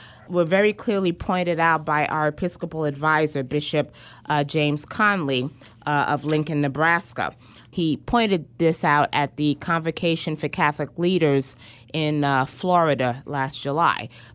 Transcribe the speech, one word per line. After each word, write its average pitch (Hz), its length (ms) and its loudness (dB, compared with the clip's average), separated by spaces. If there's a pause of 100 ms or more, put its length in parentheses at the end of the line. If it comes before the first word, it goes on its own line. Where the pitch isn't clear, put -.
(280)
were 175 160 2
very 196 280 4
clearly 196 400 0
pointed 175 480 -2
out 160 240 4
by 151 220 0
our 151 220 0
Episcopal 160 580 -4
advisor, 151 560 0
Bishop, 147 520 -2 (360)
uh, 147 140 2
James 147 420 -2
Conley, 151 640 0 (360)
uh, 147 220 2
of 143 160 -2
Lincoln, 151 380 0
Nebraska. 147 720 0 (420)
He 160 220 0
pointed 208 480 0 (100)
this 165 280 2
out 147 280 4
at 143 240 -2
the 147 200 2
Convocation 165 800 -2
for 151 140 -6
Catholic 147 400 0 (100)
Leaders 160 580 2 (360)
in, 151 320 -2
uh, 135 220 2
Florida 143 800 0
last 135 340 -6
July. 143 480 0 (260)